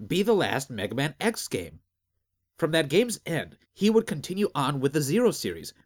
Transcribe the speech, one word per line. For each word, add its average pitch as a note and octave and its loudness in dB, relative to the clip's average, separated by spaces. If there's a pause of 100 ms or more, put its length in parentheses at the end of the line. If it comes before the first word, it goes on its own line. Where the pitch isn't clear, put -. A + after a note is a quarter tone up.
be E3+ 0
the G#3+ 4
last B2+ 0
Mega G#2+ -4
Man C#3 -2
X A3+ -2
game. - -8 (800)
From D#3 -2
that D#3+ 2
game's G#3+ 2
end, B2+ -4 (140)
he G3+ 2
would A3 4
continue F#3 -2
on C#3 0
with C#3 2
the D#3 0
Zero F3+ 2
series, F#2+ -6 (120)